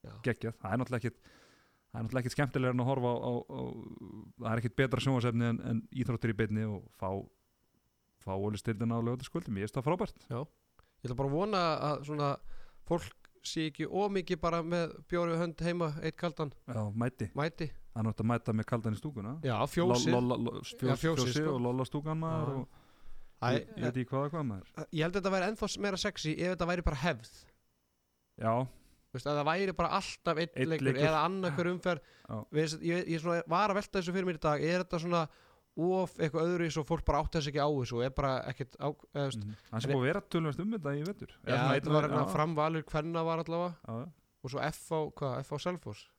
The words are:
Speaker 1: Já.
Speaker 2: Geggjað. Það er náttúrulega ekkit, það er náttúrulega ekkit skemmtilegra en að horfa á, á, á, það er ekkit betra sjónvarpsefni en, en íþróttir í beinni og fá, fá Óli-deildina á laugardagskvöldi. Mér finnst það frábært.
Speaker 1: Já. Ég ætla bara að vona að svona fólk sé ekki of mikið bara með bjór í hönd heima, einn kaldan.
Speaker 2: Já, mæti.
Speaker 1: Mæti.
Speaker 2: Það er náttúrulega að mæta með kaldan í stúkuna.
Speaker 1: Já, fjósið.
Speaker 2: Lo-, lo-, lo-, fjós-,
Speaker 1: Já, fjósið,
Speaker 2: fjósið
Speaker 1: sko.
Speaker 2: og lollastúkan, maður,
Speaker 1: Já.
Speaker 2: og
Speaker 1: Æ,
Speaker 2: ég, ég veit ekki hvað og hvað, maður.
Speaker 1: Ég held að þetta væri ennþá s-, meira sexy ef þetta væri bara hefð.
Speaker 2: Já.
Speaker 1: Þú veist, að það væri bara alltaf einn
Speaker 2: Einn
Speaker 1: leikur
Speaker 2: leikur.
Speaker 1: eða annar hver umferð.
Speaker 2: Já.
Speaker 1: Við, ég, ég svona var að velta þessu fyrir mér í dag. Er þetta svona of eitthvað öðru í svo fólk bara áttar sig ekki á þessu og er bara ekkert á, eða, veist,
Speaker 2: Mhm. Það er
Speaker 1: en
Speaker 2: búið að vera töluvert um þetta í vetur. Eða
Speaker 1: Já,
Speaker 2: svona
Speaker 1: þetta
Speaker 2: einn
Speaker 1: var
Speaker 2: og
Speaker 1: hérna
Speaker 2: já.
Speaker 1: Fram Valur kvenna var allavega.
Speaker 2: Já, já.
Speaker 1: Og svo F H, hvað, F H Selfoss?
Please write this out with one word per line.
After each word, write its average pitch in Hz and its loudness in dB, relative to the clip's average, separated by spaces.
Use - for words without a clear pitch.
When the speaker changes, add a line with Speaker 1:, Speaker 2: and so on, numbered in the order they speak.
Speaker 1:
Já. 107 -14
Speaker 2:
Geggjað. 117 -2
Það 101 -2
er 127 2
náttúrulega 123 -2
ekkit, 113 -4
það 117 -6
er 113 -4
náttúrulega 117 -2
ekkit 123 -4
skemmtilegra 127 2
en 123 2
að 127 2
horfa 123 2
á, - 2
á, 117 -2
á, 127 -6
það 113 -6
er 117 2
ekkit 117 -2
betra 123 2
sjónvarpsefni 120 4
en, 117 0
en 117 0
íþróttir 117 0
í 98 -2
beinni 107 2
og 101 -6
fá, - -6
fá 95 -4
Óli-deildina 107 0
á - 0
laugardagskvöldi. 127 -4
Mér 98 -2
finnst - -4
það 123 -2
frábært. 180 -2
Speaker 1:
Já. 120 -6
Ég - -10
ætla 123 -4
bara 139 2
að 143 2
vona 196 2
að 143 0
svona 147 0
fólk - -4
sé 160 -4
ekki 151 -4
of 196 0
mikið 180 -2
bara 170 2
með 170 0
bjór 170 2
í 165 2
hönd 170 -2
heima, 170 2
einn 160 -4
kaldan. 156 -4
Speaker 2:
Já, 110 -2
mæti. 117 0
Speaker 1:
Mæti. 151 -2
Speaker 2:
Það 113 -6
er 110 2
náttúrulega 110 0
að 113 4
mæta 117 2
með 110 0
kaldan 113 0
í 101 -8
stúkuna. 123 -6
Speaker 1:
Já, 127 0
fjósið. 123 4
Speaker 2:
Lo-, 123 6
lo-, 123 2
lo-, 117 -2
fjós-, - -12
Speaker 1:
Já, 123 2
fjósið, 151 2
Speaker 2:
fjósið 127 2
Speaker 1:
sko. 151 2
Speaker 2:
og - 0
lollastúkan, 143 0
maður, 160 0
Speaker 1:
Já. 131 -2
Speaker 2:
og - -16
Speaker 1:
Æ, 120 0
Speaker 2:
ég, - 2
ég - -6
veit 123 0
ekki 120 -2
hvað 135 0
og 143 -4
hvað, 156 -2
maður. 95 -6
Speaker 1:
Ég 156 -2
held 175 0
að 196 -2
þetta 190 2
væri 185 2
ennþá 220 -4
s-, - -4
meira 196 0
sexy 175 -2
ef 180 0
þetta 170 -2
væri 175 0
bara 147 2
hefð. 139 -2
Speaker 2:
Já. 113 2
Speaker 1:
Þú - -6
veist, - -6
að 147 2
það 143 2
væri 185 2
bara 170 2
alltaf 170 0
einn 170 -2
Speaker 2:
Einn 135 2
Speaker 1:
leikur 135 2
Speaker 2:
leikur. 127 4
Speaker 1:
eða 156 6
annar 185 0
hver 175 2
umferð. 175 -2
Speaker 2:
Já. - -8
Speaker 1:
Við, 156 2
ég, 175 2
ég 160 0
svona 170 0
var 196 4
að 202 0
velta - -2
þessu 175 -2
fyrir 185 0
mér 156 -4
í - -8
dag. 147 2
Er 180 2
þetta 170 -2
svona 170 2
of 180 2
eitthvað 160 2
öðru 170 0
í 147 -2
svo 156 0
fólk 165 0
bara 151 4
áttar 160 0
sig 139 -4
ekki 143 2
á 147 4
þessu 123 0
og 120 2
er 135 0
bara 139 0
ekkert 127 -8
á, 139 -4
eða, 143 -4
veist, 131 -2
Speaker 2:
Mhm. 107 -6
Það 113 -4
er 139 -2
Speaker 1:
en 147 4
Speaker 2:
búið 131 4
að 135 4
vera 196 0
töluvert 160 0
um 202 -2
þetta 147 -2
í 147 -2
vetur. - -10
Eða 123 0
Speaker 1:
Já, 135 4
Speaker 2:
svona 131 4
Speaker 1:
þetta 143 2
Speaker 2:
einn 147 4
Speaker 1:
var 151 6
Speaker 2:
og 151 0
Speaker 1:
hérna 151 2
Speaker 2:
já. - -2
Speaker 1:
Fram 156 2
Valur 156 2
kvenna 165 -2
var 165 0
allavega. 165 -2
Speaker 2:
Já, 113 -6
já. 165 -14
Speaker 1:
Og 123 -6
svo 135 -4
F 147 -4
H, 160 0
hvað, 131 -2
F 135 -10
H 147 -4
Selfoss? 170 -6